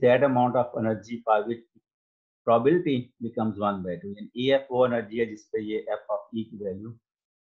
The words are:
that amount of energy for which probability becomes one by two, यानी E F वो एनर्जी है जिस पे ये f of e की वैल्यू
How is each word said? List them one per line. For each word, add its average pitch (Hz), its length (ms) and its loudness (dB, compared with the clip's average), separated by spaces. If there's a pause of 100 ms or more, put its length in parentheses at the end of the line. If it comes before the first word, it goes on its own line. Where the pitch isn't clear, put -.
that 127 240 6
amount 123 320 2
of 120 200 -4
energy 113 440 -4
for 110 220 4
which 117 180 -6 (840)
probability 139 480 4 (280)
becomes 110 420 -4
one 98 220 0
by 87 160 -6
two, 101 160 -10
यानी 107 120 -16 (140)
E 135 140 2
F 135 120 -6
वो 127 160 4
एनर्जी 117 320 -4
है 117 80 2
जिस 107 260 -14
पे 110 100 -4
ये 107 220 -4 (100)
f 104 220 -6
of 113 240 -10
e 107 100 -8
की 104 140 -12
वैल्यू 101 280 -8 (520)